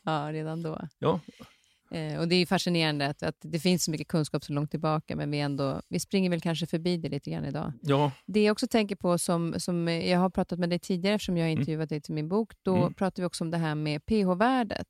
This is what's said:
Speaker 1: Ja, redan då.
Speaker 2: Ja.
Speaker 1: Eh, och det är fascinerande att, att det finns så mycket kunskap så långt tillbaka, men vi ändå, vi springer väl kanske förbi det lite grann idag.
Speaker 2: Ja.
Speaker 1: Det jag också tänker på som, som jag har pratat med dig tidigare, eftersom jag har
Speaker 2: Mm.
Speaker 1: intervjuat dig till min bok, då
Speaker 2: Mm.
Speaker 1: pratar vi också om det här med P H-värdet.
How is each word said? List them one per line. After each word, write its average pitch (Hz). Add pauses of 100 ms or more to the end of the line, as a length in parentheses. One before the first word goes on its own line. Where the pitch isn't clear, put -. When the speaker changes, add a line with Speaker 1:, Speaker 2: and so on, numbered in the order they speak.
Speaker 1:
Ja, 151
redan 156
då. 156 (120)
Speaker 2:
Ja. 165 (720)
Speaker 1:
Eh, 156
och 170
det 175
är 180
fascinerande 160
att, 147
att 165
det 156
finns 180
så 165
mycket 151
kunskap 151
så 151
långt 147
tillbaka, 156
men 147
vi 147
ändå, 143
vi 175
springer 190
väl 170
kanske 165
förbi 175
det 160
lite 143
grann 156
idag. 147
Speaker 2:
Ja. 143 (140)
Speaker 1:
Det 208
jag 208
också 226
tänker 202
på 175
som, 170
som 170
jag 175
har 185
pratat 180
med 175
dig 175
tidigare, 196
eftersom 185
jag 165
har 165
Speaker 2:
Mm. 160
Speaker 1:
intervjuat 156
dig 151
till 165
min 151
bok, 208 (100)
då 185
Speaker 2:
Mm. 180
Speaker 1:
pratar 185
vi 175
också -
om 165
det 170
här 160
med 151
P 214
H-värdet. 214